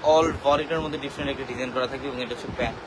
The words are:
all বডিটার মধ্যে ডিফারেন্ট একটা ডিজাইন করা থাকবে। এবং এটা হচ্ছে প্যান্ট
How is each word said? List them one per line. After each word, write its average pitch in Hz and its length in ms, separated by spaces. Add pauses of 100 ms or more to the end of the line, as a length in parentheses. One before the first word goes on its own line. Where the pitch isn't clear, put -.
(120)
all 160 160 (160)
বডিটার 151 380
মধ্যে 147 160
ডিফারেন্ট 139 340
একটা 131 220
ডিজাইন 123 180
করা 127 160
থাকবে। 135 200
এবং 127 140
এটা 120 140
হচ্ছে - 120 (100)
প্যান্ট 117 300